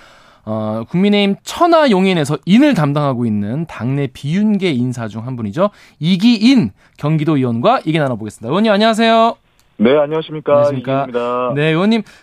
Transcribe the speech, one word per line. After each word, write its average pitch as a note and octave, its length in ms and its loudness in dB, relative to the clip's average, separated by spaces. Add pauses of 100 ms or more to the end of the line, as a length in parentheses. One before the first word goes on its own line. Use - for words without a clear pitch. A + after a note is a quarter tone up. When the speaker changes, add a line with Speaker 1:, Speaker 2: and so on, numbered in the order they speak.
(440)
Speaker 1:
어, A2 440 -6
국민의힘 G3+ 540 0
천하용인에서 G3 1040 2
인을 B3 280 4
담당하고 C#3+ 520 0
있는 G#2+ 400 -4
당내 C3+ 460 -4
비윤계 F#3+ 580 -2
인사 B2 380 -4
중 A2 180 -12
한 C3 80 -10
분이죠. A#2+ 360 -2 (280)
이기인 G3 720 2 (260)
경기도 D3+ 400 0
의원과 B2+ 500 0
얘기 D#3+ 120 0
나눠보겠습니다. A2+ 500 -6
의원님, G#3 220 0
안녕하세요. A3+ 680 2 (460)
Speaker 2:
네, B2+ 140 4
안녕하십니까. D3+ 560 -2
Speaker 1:
안녕하십니까. C#3+ 400 0
Speaker 2:
이기인입니다. B2 640 -4
Speaker 1:
네, D3+ 160 0
의원님. G#3 320 0 (200)